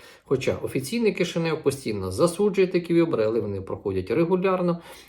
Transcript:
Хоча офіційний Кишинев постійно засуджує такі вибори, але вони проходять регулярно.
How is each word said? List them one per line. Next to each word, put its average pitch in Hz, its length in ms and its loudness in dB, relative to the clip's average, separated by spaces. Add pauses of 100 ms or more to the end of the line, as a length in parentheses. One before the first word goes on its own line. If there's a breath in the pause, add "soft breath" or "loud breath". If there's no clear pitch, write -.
(240 loud breath)
Хоча 127 380 0
офіційний 196 500 -2
Кишинев 165 500 -2
постійно 101 480 -2
засуджує 180 560 2
такі 175 280 0
вибори, 156 300 4
але 113 160 2
вони 101 200 -4
проходять 95 500 -4
регулярно. 180 680 2 (300 loud breath)